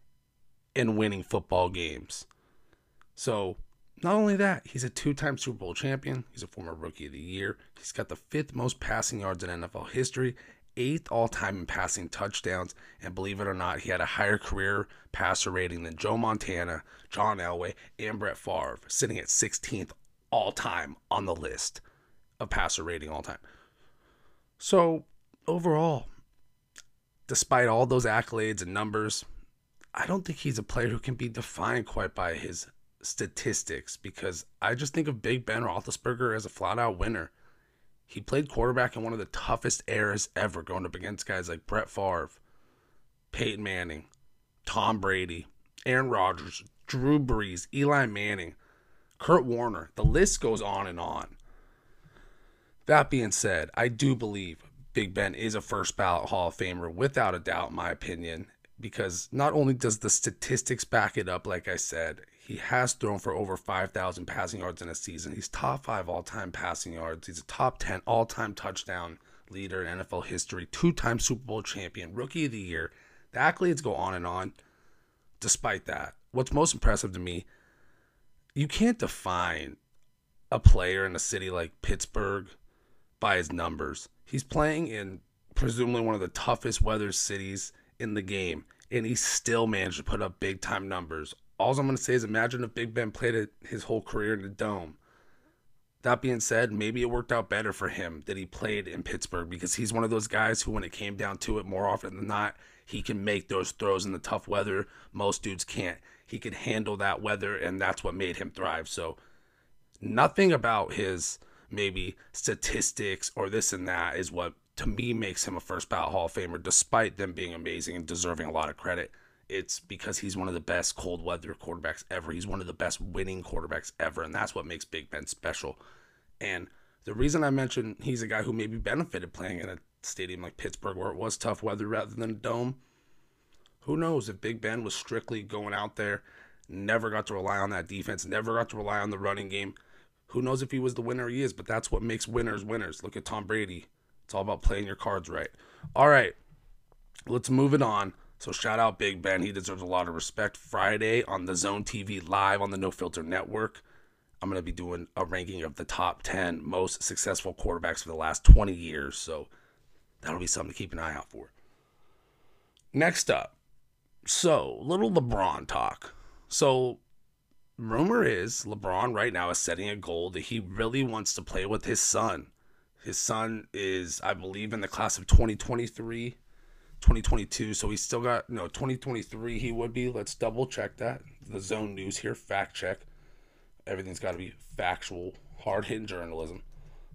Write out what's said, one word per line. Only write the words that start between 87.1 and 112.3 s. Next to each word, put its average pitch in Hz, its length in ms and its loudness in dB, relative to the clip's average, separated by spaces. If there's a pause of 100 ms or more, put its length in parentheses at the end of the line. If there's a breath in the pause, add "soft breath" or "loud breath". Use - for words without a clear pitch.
cities 98 600 -4 (260 soft breath)
in 110 140 -4
the 104 80 0
game, 92 420 -4 (260 soft breath)
and 117 160 0
he 117 100 0
still 113 520 2
managed 92 300 0
to - 60 -10
put 104 180 0
up 92 180 -4
big-time 98 480 -2
numbers. 82 480 -6 (240)
All 113 120 4
I'm 135 160 2
gonna 131 100 2
say - 160 0
is 120 100 4
imagine 113 400 0
if 110 120 -6
Big 117 180 -4
Ben 117 160 -2
played 117 240 0
it, 107 160 0 (160)
his 110 200 -8
whole 113 180 0
career 107 320 0
in 98 80 -4
the 98 40 -10
Dome. 98 500 -4 (1080 soft breath)
That 123 180 4
being 123 180 0
said, 113 320 2
maybe 107 300 -2
it 120 80 2
worked 120 220 -2
out 113 180 2
better 101 240 0
for 92 160 -4
him 82 380 -6
that 98 100 -4
he 95 80 -6
played 104 420 -4
in 85 140 -6
Pittsburgh, 87 480 -4
because 87 240 -4
he's 107 180 -2
one 113 120 2
of 110 80 0
those 110 160 0
guys 110 340 2
who, 117 100 -2
when 104 120 -2
it 82 80 -10
came 101 240 -6
down 98 240 -4
to 107 180 -2
it, 95 80 -4
more 98 220 0
often 98 280 -2
than 101 120 -6
not, 104 280 0 (300 loud breath)
he 104 160 -6
can 101 240 -2
make 104 220 0
those 92 240 0
throws 98 340 2
in 98 60 -2
the 90 80 -4
tough - 280 -4
weather. 101 380 0 (260 loud breath)
Most 101 300 0
dudes 95 220 -4
can't. 90 340 -4 (300 loud breath)
He 113 100 -8
could 110 160 -8
handle 110 440 -2
that 98 260 0
weather, 101 340 0
and 95 240 -2
that's 95 220 0
what 90 100 -2
made 90 240 -2
him 90 140 -8
thrive. 80 360 -4
So 82 300 -6 (800 soft breath)
nothing 147 520 4
about 113 420 2
his 95 460 -2 (320 soft breath)
maybe 95 460 -2 (160 loud breath)